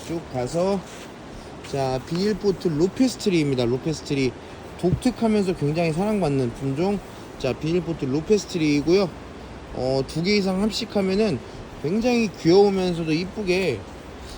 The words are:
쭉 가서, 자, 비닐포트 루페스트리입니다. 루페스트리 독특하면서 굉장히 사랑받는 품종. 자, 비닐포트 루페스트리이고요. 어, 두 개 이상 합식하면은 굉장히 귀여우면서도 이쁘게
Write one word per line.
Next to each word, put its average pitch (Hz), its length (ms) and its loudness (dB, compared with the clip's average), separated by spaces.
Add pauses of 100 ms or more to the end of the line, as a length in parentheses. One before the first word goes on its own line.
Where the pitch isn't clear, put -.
쭉 165 140 -4 (100)
가서, 165 480 0 (920)
자, 131 380 0
비닐포트 190 640 0
루페스트리입니다. 160 960 2
루페스트리 135 680 0 (480)
독특하면서 208 760 2
굉장히 156 360 0
사랑받는 151 640 0
품종. 165 460 0 (380)
자, 131 140 -2
비닐포트 160 540 -2
루페스트리이고요. 156 1040 2 (640)
어, 131 340 0
두 160 160 -4
개 208 140 4
이상 190 240 2
합식하면은 202 760 0 (460)
굉장히 226 460 2 (120)
귀여우면서도 180 680 6
이쁘게 180 680 0 (580)